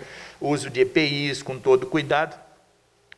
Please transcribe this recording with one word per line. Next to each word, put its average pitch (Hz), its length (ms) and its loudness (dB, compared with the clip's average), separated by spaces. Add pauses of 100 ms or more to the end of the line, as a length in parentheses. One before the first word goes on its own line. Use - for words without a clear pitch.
(380)
uso 135 300 -2
de 127 140 2
epis, 143 600 0
com 131 160 -8
todo 131 280 4
cuidado. 156 520 0 (800)